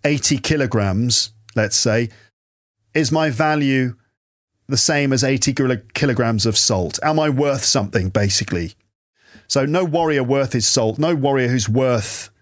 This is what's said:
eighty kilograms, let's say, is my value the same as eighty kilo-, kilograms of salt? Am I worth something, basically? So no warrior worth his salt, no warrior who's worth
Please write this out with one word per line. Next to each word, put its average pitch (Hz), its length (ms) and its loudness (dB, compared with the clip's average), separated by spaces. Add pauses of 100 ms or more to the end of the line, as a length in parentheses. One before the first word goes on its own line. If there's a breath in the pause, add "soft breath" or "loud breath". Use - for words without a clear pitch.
eighty 143 320 0
kilograms, 117 920 0 (240)
let's 104 200 0
say, 113 340 0 (840 loud breath)
is 151 180 0
my 156 180 2
value 135 680 0 (720)
the 139 100 -2
same 143 340 0
as 131 120 0
eighty 135 280 0
kilo-, 127 300 0 (120)
kilograms 117 520 0
of 110 120 0
salt? 92 460 -2
Am 156 160 2
I 151 100 2
worth 139 360 0
something, 98 440 0
basically? 98 680 -2 (760 soft breath)
So 139 160 0
no 160 180 0
warrior 156 400 0
worth 135 300 0
his 113 140 0
salt, 113 300 0
no 160 180 0
warrior 135 340 0
who's 120 180 0
worth 120 640 0 (120)